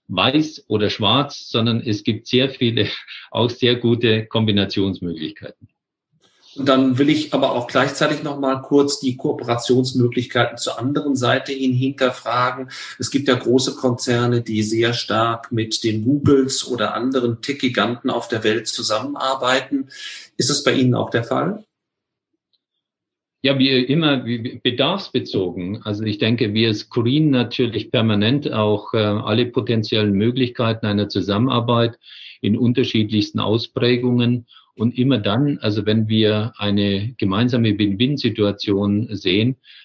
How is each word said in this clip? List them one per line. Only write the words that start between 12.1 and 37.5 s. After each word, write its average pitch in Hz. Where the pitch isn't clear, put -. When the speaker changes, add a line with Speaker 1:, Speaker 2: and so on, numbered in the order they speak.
Speaker 2:
Es 123
gibt 139
ja 131
große 127
Konzerne, 120
die 110
sehr 113
stark 117
mit 113
den 110
Googles 139
oder 113
anderen 120
Tech-Giganten 123
auf 117
der 110
Welt 110
zusammenarbeiten. 131
Ist -
es 143
bei 123
Ihnen 127
auch 107
der 117
Fall? 156
Speaker 1:
Ja, 135
wie 131
immer, 135
wie, 117
bedarfsbezogen. 104
Also 107
ich 104
denke, 110
wir 110
screenen 127
natürlich 120
permanent 113
auch, 107
äh, 117
alle 107
potenziellen 113
Möglichkeiten 117
einer 104
Zusammenarbeit 117
in 104
unterschiedlichsten 110
Ausprägungen. 120
Und 113
immer 127
dann, 113
also 104
wenn 107
wir 107
eine 101
gemeinsame 113